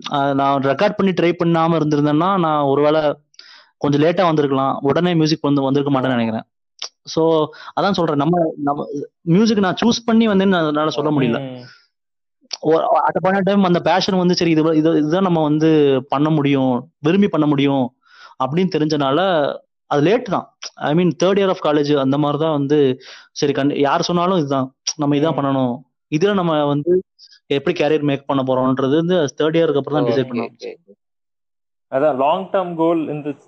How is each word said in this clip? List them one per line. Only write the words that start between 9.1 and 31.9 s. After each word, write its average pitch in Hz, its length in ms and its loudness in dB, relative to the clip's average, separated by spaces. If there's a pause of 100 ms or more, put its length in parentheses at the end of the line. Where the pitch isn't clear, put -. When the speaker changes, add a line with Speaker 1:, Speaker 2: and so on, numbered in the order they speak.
Speaker 1:
music 208 380 2
நான் 185 260 0
choose 233 200 0
பண்ணி 226 240 2
வந்தேன்னு 190 380 2
என்னால 151 240 -2
சொல்ல 147 200 -2
முடியல. 131 460 -2
Speaker 2:
ம். 123 80 -18 (960)
Speaker 1:
ஒரு, 160 180 2
at 156 380 0
a - 40 -4
point 185 160 0
of 196 60 0
time 196 220 2
அந்த 175 160 2
passion 180 380 0
வந்து, 180 160 2
சரி, 170 160 0
இது, 156 260 2
இது, 156 220 2
இதுதான் 156 240 0
நம்ம 170 200 2
வந்து 151 680 2
பண்ண 147 220 0
முடியும், 135 680 0
விரும்பி 196 300 2
பண்ண 151 180 0
முடியும் 139 500 0 (480)
அப்படின்னு 165 240 0
தெரிஞ்சனால 151 840 0 (340)
அது 143 160 0
late 226 220 2
தான். - 320 -6 (180)
I 139 200 -4
mean, 175 160 2 (120)
third 190 140 2
year 196 120 2
of 180 100 -2
college 147 340 0
அந்த 135 260 0
மாதிரி 147 240 -2
தான் 160 100 0
வந்து, 143 480 0 (320)
சரி, 139 200 -2
கண்-, 139 260 -2
யார் 143 240 0
சொன்னாலும் 175 360 0
இதுதான், 135 360 -2 (220)
நம்ம 147 180 -2
இதான் 147 200 0
Speaker 2:
ம். - 40 -8
Speaker 1:
பண்ணணும், 135 400 -2 (380)
இதுல 202 180 0
நம்ம 160 320 0
வந்து 147 360 0 (440)
எப்படி 151 380 -2
career 147 180 0
make 143 240 -2
பண்ண 139 160 -2
போறோம்ன்றது 131 520 0
வந்து 170 220 0
தேர்ட் 151 380 -2
இயருக்கு 160 220 0
அப்புறம் 143 280 -2
தான் - 0 -
Speaker 3:
ஓகே, - 20 -2
Speaker 1:
டிசைட் 127 220 0
பண்ண 117 140 -6
Speaker 3:
ஓகே, 113 40 -8
Speaker 1:
ஆரம்பிச்சேன். - 300 -16 (100)
Speaker 3:
ஓகே. 101 60 -20 (960)